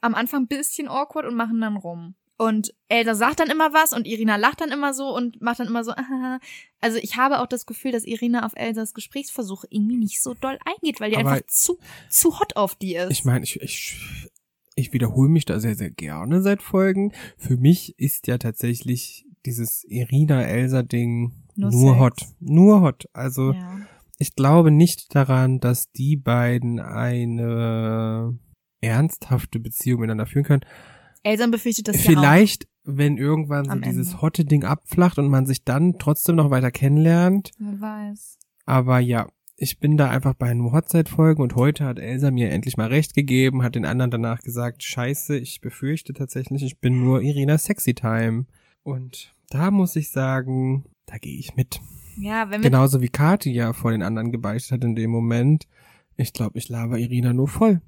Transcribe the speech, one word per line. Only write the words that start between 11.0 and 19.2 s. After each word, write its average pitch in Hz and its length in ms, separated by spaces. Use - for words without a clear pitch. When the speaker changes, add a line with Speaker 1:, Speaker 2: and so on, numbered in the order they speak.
Speaker 1:
weil 214 100
die 220 60
Speaker 2:
Aber 220 160
Speaker 1:
einfach 135 160
zu, - 300
zu - 280
hot 403 180
auf - 200
die 190 180
ist. 180 160
Speaker 2:
ich - 140
meine, 127 200
ich, - 180
ich, - 680
ich - 180
wiederhole 123 380
mich 160 160
da 92 140
sehr, 110 160
sehr 92 140
gerne 85 520
seit 196 200
Folgen. 196 500
Für - 180
mich 143 420
ist - 280
ja 120 120
tatsächlich 120 840